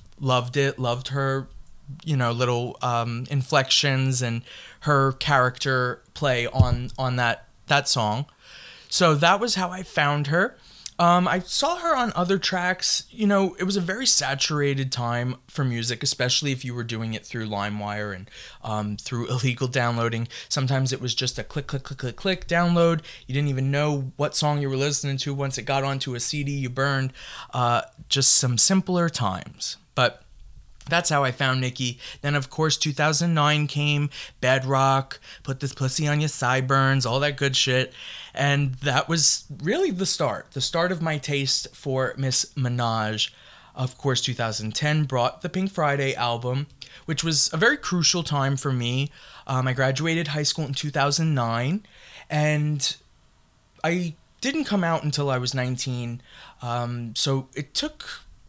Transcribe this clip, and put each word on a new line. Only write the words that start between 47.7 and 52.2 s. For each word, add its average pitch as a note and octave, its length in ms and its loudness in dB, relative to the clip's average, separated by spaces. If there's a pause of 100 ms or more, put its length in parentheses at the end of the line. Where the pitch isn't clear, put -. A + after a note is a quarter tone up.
crucial F3 460 0
time C#3 340 0
for C#3 140 -2
me. B2+ 400 -2 (340)
Um, C3 220 0
I C3 60 0
graduated D3 560 0
high D3 140 -2
school D3+ 220 -2
in C3+ 80 -4
two D3 160 -4
thousand D3 460 2
nine, B2 500 0 (460)